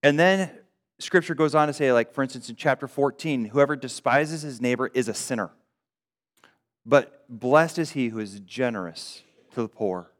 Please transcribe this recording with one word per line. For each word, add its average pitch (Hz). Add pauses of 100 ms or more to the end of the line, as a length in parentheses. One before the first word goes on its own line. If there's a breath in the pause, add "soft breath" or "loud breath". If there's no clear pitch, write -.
And 147
then 190 (400)
Scripture 170
goes 151
on 151
to 147
say, 135
like, 117
for 139
instance, 131
in 117
chapter 139
fourteen, 139
"Whoever 139
despises 143
his 135
neighbor 123
is 123
a 110
sinner. 107 (1400 soft breath)
But 131
blessed 143
is 156
he 131
who 110
is 104
generous 98 (300)
to 123
the 110
poor. 92